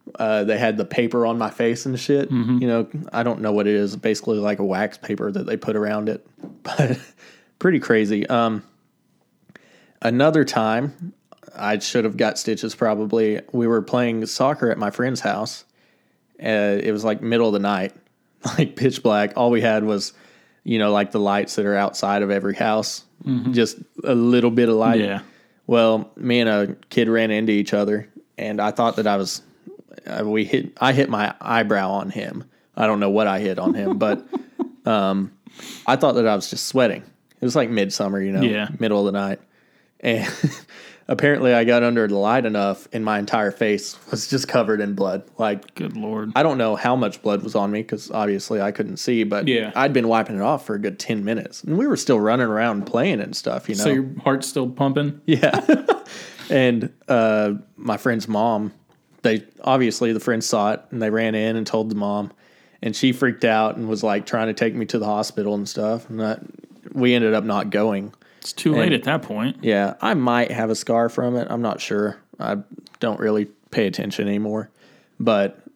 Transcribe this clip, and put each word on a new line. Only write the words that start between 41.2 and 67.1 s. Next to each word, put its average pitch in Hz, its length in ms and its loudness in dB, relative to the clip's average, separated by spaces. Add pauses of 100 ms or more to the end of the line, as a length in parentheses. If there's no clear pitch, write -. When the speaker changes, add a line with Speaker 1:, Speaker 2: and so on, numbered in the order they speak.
Speaker 1:
I 117 100 4
got 120 180 6
under 120 240 2
the 101 100 0
light 113 280 2
enough 101 480 -2
and 113 120 -6
my 107 140 0
entire 104 320 0
face 104 460 0 (140)
was 117 180 -4
just 131 180 -2
covered 107 340 2
in 101 140 -2
blood. 98 300 -2 (140)
Like, 104 360 -2
Speaker 2:
Good - 220 -8
Lord. 107 400 -6
Speaker 1:
I 139 80 4
don't 143 140 2
know 110 180 2
how 123 180 0
much 117 280 -2
blood 101 200 0
was 104 140 -8
on 101 160 0
me 107 100 -4
'cause - 300 -8
obviously 104 480 -2
I 98 120 0
couldn't - 260 -6
see, 117 260 0
but 101 240 0
Speaker 2:
Yeah. 113 260 0
Speaker 1:
I'd 135 200 2
been 113 120 2
wiping 113 300 2
it 98 60 -2
off 139 240 0
for 110 80 -4
a 101 40 -4
good 101 200 -4
ten 107 260 -4
minutes. 110 400 -6
And 156 140 -2
we 269 80 0
were 247 100 2
still 120 240 2
running 117 260 2
around 107 400 0
playing 123 340 0
and - 140 -8
stuff, - 360 -6
you 110 40 -4
know? 98 100 -2
Speaker 2:
So 151 60 4
your 135 160 0 (160)
heart's 139 240 0
still 127 220 -4
pumping? 143 580 -2
Speaker 1:
Yeah. 151 440 4
<laughs> - 340 2 (460)
And, 127 400 2 (180)
uh, 107 440 2 (240)
my 107 220 -4
friend's 113 280 -2
mom, 107 460 0 (480)
they, 110 240 0 (180)
obviously 123 520 2
the 107 60 -2
friends 113 260 0
saw 107 260 2
it - 80 -4 (100)
and 120 120 -4
they 110 80 0
ran 110 240 0
in 110 220 0
and 110 100 -2
told 110 240 -2
the 107 40 -4
mom. 104 380 -4 (480)
And 110 160 -4
she 131 160 2
freaked 123 320 0
out 110 320 2
and 113 100 -6
was, 107 160 -4
like, 104 220 0
trying 113 220 -2
to 107 80 -2
take 113 200 0
me 113 120 -4
to 117 120 -2
the 107 60 -2
hospital 104 500 -2
and 101 140 -4
stuff. 113 400 -4
And 113 120 -10
that, 110 200 -4 (540)
we 123 200 4